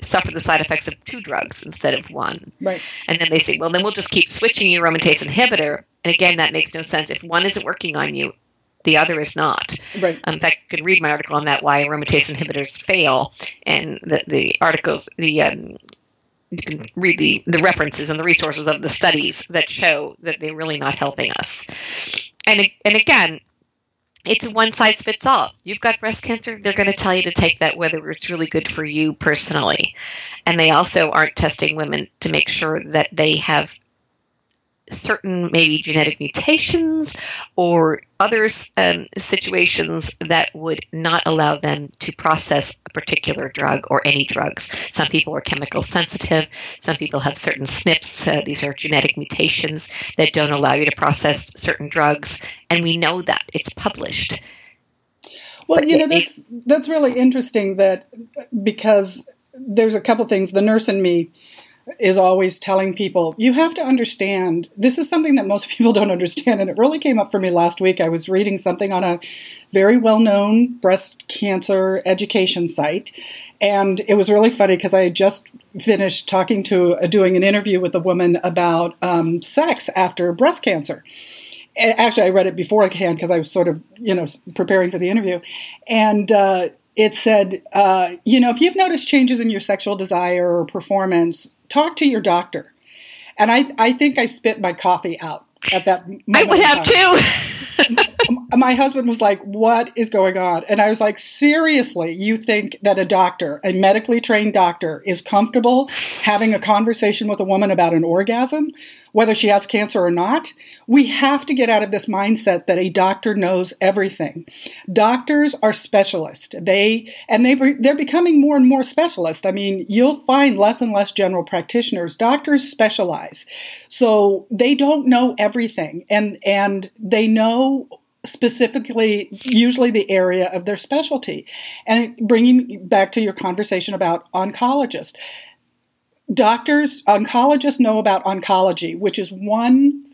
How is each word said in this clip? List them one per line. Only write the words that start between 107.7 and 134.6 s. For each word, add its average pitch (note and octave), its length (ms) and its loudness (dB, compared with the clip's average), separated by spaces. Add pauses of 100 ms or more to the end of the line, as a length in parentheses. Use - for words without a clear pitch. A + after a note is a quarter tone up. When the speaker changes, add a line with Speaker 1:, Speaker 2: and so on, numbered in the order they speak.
Speaker 2:
about F3 220 2
an D#3+ 100 2
orgasm, A#3 680 0 (420)
whether A3 200 4
she A3 140 0
has G3+ 180 4
cancer G#3+ 360 -2
or F3 100 2
not?" G3 420 -2 (320)
We C4 200 6
have C#4 400 0
to D#4+ 80 -2
get B3+ 160 0
out G#3+ 140 4
of G3+ 80 -4
this G3 160 -2
mindset G3+ 580 0
that F3+ 140 2
a F#3 100 0
doctor F#3+ 460 0
knows F#3 440 0
everything. F#3+ 680 -2 (460)
Doctors B3 720 2
are G#3+ 100 4
specialists. - 880 -2
They, G3+ 540 0 (140)
and A3+ 180 4
they, C4 100 6 (240)
they're C4+ 160 4
becoming D4+ 460 2
more D4 160 4
and B3+ 100 6
more C4 140 4
specialists. A3+ 640 -2
I F#3+ 60 0
mean, G3 360 -4
you'll B3 340 2
find C4+ 360 4
less G#3 240 4
and A#3 100 -2
less G3+ 200 0
general F#3 320 0
practitioners. A#3+ 720 -4
Doctors C#4 520 2
specialize. F#3 800 -2 (420)
So G3+ 640 2
they A#3+ 240 2
don't C#4+ 340 2
know B3 300 4
everything, G#3+ 720 -4
and, G#3 340 0
and G3 540 0
they A3 300 0
know A#3 600 2 (380)
specifically, A3+ 1080 0
usually B3 600 2
the G#3 180 0
area F#3 420 2
of F3+ 140 -6
their G3+ 100 -4
specialty. C#4 720 -4 (400)
And A3+ 320 0
bringing A#3 680 4
back F#3+ 260 2
to A3+ 80 -2
your G3+ 120 -2
conversation F#3+ 600 -4
about F3 400 -2
oncologists, B3 800 -2 (1160)